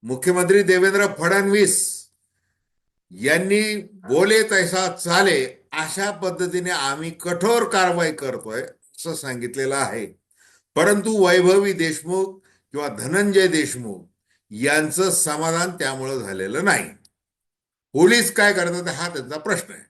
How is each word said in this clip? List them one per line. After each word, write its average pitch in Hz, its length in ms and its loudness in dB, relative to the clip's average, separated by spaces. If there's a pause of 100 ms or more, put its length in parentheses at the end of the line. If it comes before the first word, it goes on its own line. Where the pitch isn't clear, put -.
मुख्यमंत्री 180 580 2
देवेंद्र 190 440 4 (120)
फडणवीस 196 580 2 (1300)
यांनी 190 640 0 (280)
"बोले 202 380 4
तैसा 185 440 0 (100)
चाले" 170 480 2 (280)
अशा 156 380 -4
पद्धतीने 175 600 -4
आम्ही 151 400 -4 (100)
कठोर 196 480 0
कारवाई 175 440 2
करतोय 123 500 -8
असं - 520 -14
सांगितलेलं 131 600 -6
आहे, 113 300 -4 (680)
परंतु 208 480 2
वैभवी 185 480 6
देशमुख 175 680 -4 (360)
किंवा 147 140 -6
धनंजय 185 580 2
देशमुख 123 580 -4 (460)
यांचं 151 600 0
समाधान 165 600 -2
त्यामुळं 135 480 -6
झालेलं 101 460 -6
नाही. 120 240 -2 (1040)
पोलीस 226 380 4
काय 208 200 4
करतात 175 360 -2
हा 156 200 -6
त्यांचा 143 300 -10
प्रश्न 233 340 -4
आहे. - 180 -20